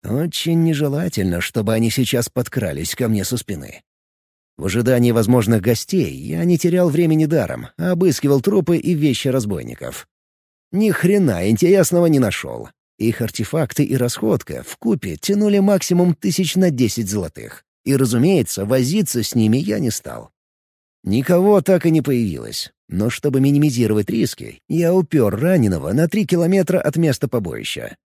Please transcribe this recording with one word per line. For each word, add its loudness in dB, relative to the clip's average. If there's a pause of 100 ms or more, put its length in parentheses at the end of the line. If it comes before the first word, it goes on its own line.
Очень -2
нежелательно, -2
чтобы -2
они 2
сейчас -2
подкрались -6
ко -4
мне 0
со -4
спины. -10 (720)
В -8
ожидании 2
возможных 4
гостей -2
я -6
не 2
терял 2
времени 2
даром, -2
а -2
обыскивал 2
трупы 2
и -2
вещи 0
разбойников. -6 (680)
Ни 2
хрена 2
интересного 4
не 4
нашёл. -4 (300)
Их -2
артефакты -2
и -2
расходка -2
вкупе -4
тянули 0
максимум 2
тысяч -2
на 4
десять -2
золотых. -8 (220)
И, 0
разумеется, 2
возиться 0
с -6
ними 4
я -2
не -2
стал. -10 (720)
Никого 2
так 2
и 4
не 2
появилось, -4 (160)
но 0
чтобы -2
минимизировать 2
риски, -4
я 0
упёр 2
раненого 0
на 2
три 0
километра 0
от -2
места 0
побоища. -6 (120)